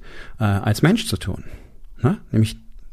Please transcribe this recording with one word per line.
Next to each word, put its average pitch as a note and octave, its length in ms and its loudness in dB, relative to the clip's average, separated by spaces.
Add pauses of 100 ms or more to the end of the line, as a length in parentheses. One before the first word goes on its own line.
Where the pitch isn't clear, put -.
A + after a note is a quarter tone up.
(380)
äh, A2 60 0
als G#2 380 2
Mensch A3+ 240 6
zu - 100 0
tun. - 280 -6 (580)
Ne? E3 160 4 (120)
Nämlich A2 260 2 (360)